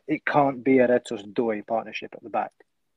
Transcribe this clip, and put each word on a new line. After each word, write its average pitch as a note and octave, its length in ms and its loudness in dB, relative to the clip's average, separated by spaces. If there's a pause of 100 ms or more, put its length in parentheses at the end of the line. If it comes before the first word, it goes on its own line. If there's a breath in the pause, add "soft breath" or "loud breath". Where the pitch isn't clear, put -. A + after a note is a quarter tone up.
it - 180 -4
can't C#3 380 2
be C3 160 6
a B2 80 6
Retos A2 460 -2
Doi A2 340 -2
partnership A2+ 460 -6
at - 100 -18
the A#2 60 -16
back. G#2 220 -4 (460)